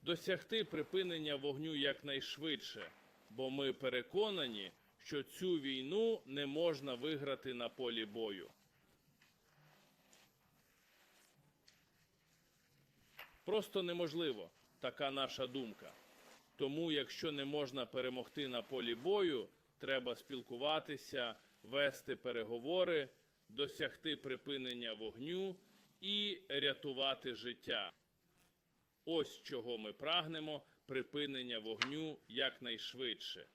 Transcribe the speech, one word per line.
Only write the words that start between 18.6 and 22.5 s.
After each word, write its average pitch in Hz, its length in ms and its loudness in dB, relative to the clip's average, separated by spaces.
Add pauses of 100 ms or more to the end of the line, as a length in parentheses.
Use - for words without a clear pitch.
полі 117 340 0
бою, 160 520 4 (300)
треба 127 380 0
спілкуватися, 131 1200 -2 (280)
вести 135 520 4
переговори, 131 960 2 (400)